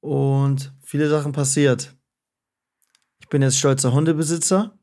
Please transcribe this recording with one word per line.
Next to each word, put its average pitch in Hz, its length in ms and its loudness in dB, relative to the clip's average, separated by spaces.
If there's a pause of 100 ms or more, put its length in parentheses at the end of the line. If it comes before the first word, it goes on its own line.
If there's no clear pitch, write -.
Und 139 720 -2 (100)
viele 147 260 -2
Sachen 147 220 0
passiert. 135 640 0 (1200)
Ich - 100 -20
bin 143 120 0
jetzt 131 160 2
stolzer 131 360 0
Hundebesitzer. 165 880 0